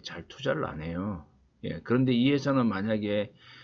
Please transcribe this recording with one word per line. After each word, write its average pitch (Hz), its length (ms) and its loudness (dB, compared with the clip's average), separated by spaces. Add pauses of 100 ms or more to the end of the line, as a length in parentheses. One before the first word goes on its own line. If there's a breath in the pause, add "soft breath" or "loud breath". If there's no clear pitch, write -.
잘 - 240 -12
투자를 139 380 -2
안 78 160 -8
해요. 85 440 -4 (380)
예, 82 200 -6
그런데 127 300 4
이 123 180 4
회사는 139 340 2
만약에, 104 680 0 (300 loud breath)